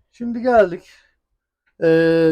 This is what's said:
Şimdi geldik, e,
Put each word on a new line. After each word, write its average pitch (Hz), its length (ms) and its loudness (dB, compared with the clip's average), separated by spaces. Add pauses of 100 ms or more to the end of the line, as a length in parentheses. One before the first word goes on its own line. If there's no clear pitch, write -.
(120)
Şimdi 240 300 -10
geldik, 214 480 0 (880)
e, 170 60 -2 (460)